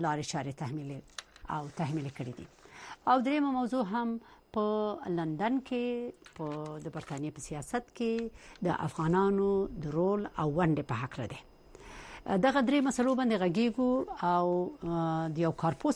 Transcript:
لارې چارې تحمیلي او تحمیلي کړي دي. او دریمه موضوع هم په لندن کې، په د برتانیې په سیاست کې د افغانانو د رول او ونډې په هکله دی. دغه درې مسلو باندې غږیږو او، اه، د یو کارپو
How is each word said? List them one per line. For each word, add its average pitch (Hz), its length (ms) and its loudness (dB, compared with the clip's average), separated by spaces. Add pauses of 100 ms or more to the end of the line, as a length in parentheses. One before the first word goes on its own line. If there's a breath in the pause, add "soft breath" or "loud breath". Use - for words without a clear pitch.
لارې 151 260 0
چارې 139 200 -4 (100)
تحمیلي 139 400 -6 (560 soft breath)
او 143 100 -6 (140)
تحمیلي 143 380 -4
کړي 127 180 -6
دي. - 100 -14 (600 loud breath)
او 254 100 6 (100)
دریمه 285 300 2
موضوع 254 340 0
هم 233 240 -2 (380 loud breath)
په 214 640 0
لندن 170 500 0
کې، 240 720 -4
په 151 460 -6
د - 100 -6
برتانیې 151 400 -6
په - 140 -14
سیاست 160 480 -6
کې 226 720 -4
د - 180 0
افغانانو 196 640 4 (320)
د 151 160 -2
رول 202 260 2 (140)
او 156 160 2
ونډې 160 280 4 (100)
په - 100 -2
هکله 127 320 -6
دی. - 80 -16 (840 loud breath)
دغه 262 400 4
درې 285 180 6
مسلو 254 340 2
باندې 233 220 2
غږیږو 233 500 2 (380)
او، 175 180 4 (360)
اه، 165 520 0
د - 80 -6
یو 165 80 4 (100)
کارپو 165 340 0